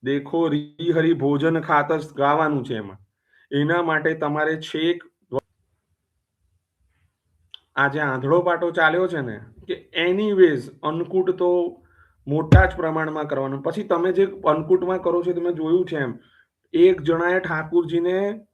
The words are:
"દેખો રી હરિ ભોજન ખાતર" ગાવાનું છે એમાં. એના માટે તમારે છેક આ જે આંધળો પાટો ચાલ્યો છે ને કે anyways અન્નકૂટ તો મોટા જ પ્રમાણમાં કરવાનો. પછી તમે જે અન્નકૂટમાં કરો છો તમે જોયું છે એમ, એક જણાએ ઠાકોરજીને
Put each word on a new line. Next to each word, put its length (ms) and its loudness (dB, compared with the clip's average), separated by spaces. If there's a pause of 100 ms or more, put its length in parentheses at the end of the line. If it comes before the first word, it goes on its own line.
"દેખો 460 -2
રી 460 -4
હરિ 180 2
ભોજન 480 0
ખાતર" 400 0 (160)
ગાવાનું 480 0
છે 100 -8
એમાં. 320 -12 (440)
એના 320 0
માટે 320 0
તમારે 420 -2
છેક 460 -4 (2750)
આ 120 2
જે 120 -4
આંધળો 420 0
પાટો 280 0
ચાલ્યો 360 2
છે 140 -4
ને 200 -8 (260)
કે 320 -12
anyways 600 4 (220)
અન્નકૂટ 480 -2
તો 520 0 (440)
મોટા 380 6
જ 120 -2
પ્રમાણમાં 500 -4
કરવાનો. 340 -4
પછી 240 -4
તમે 280 0
જે 140 4
અન્નકૂટમાં 760 0
કરો 200 0
છો 100 -4
તમે 200 -4
જોયું 340 0
છે 100 -6
એમ, 220 -4 (540)
એક 300 4
જણાએ 380 0
ઠાકોરજીને 1120 -2